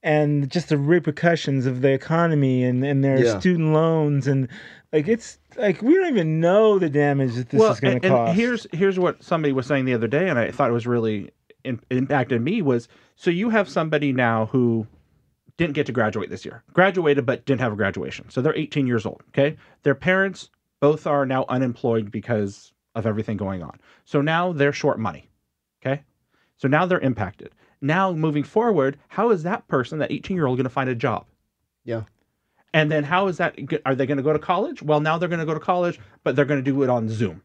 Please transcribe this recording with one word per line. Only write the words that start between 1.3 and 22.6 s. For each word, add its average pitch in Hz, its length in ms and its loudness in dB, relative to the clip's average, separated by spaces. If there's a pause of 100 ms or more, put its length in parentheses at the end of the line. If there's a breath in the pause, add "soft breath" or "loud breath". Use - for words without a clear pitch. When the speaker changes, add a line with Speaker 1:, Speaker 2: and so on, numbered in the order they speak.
Speaker 1:
of 127 160 -2
the 135 120 4
economy 143 720 2
and, 123 200 0
and 139 180 2
their 135 220 4
Speaker 2:
Yeah. 110 140 2
Speaker 1:
student 165 340 2
loans, 156 540 2
and, 135 220 0 (440 loud breath)
like, 156 160 0
it's, 226 300 -4 (180)
like, 208 240 0
we 254 140 4
don't 370 140 2
even 165 300 0
know 202 400 4
the 170 120 2
damage 139 460 2
that 123 120 -6
this - 120 0
Speaker 3:
Well, 220 120 6
Speaker 1:
is - 80 -4
gonna 127 140 2
Speaker 3:
and, 123 100 -4
and 185 100 4
Speaker 1:
cost. 120 220 2
Speaker 3:
here's, 233 360 0
here's 185 260 0
what 175 260 0
somebody 156 300 0
was 131 100 0
saying 135 220 0
the 127 80 2
other 113 140 0
day, 160 200 0
and 143 100 0
I 113 120 0
thought 139 180 0
it 113 60 2
was 117 120 -2
really 113 440 -2 (340)
im-, 127 240 -6
impacted 127 540 0
me, 196 180 -2
was, 127 280 0 (280 soft breath)
so - 140 -2
you 185 180 0
have 220 220 0
somebody 151 420 0
now 117 340 2
who 117 400 0 (680)
didn't 165 180 -2
get 143 120 -2
to 127 60 -8
graduate 110 360 -2
this - 160 -14
year. - 180 -16 (120)
Graduated, 170 500 2
but 127 220 -4
didn't 135 160 0
have 117 100 -2
a 104 40 -8
graduation. 98 520 -4
So 127 140 -6
they're 156 140 0
eighteen 147 300 -4
years 117 200 -2
old, - 220 -10
okay? 147 280 0 (260 soft breath)
Their 139 120 2
parents 190 560 -2 (300)
both 151 260 2
are 143 180 2
now 131 240 -2
unemployed 117 640 -2
because 107 640 -6 (240)